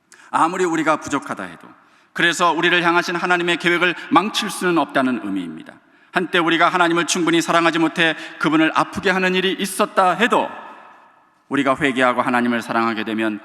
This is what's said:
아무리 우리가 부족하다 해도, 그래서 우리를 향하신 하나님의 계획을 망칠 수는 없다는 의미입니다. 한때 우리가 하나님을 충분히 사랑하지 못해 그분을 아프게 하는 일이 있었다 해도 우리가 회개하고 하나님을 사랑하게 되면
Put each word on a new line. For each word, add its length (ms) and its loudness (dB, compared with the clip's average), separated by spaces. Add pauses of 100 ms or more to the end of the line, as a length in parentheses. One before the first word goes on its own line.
(300)
아무리 360 0
우리가 320 0
부족하다 460 -6
해도, 240 -16 (460)
그래서 380 2
우리를 320 2
향하신 320 0
하나님의 420 0
계획을 380 0 (160)
망칠 380 0
수는 280 -2
없다는 460 -2
의미입니다. 500 -8 (380)
한때 280 0
우리가 300 4
하나님을 360 2
충분히 360 0
사랑하지 360 2
못해 380 0 (240)
그분을 340 2
아프게 380 0
하는 240 0
일이 180 0
있었다 580 0
해도 380 0 (1000)
우리가 280 2
회개하고 440 2
하나님을 400 0
사랑하게 420 0
되면 420 -2